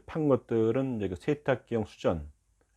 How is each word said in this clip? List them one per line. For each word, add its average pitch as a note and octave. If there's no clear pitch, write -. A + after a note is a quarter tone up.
판 D#3
것들은 A#2+
이제 G2+
그 F#2
세탁기용 C3
수전, D#2+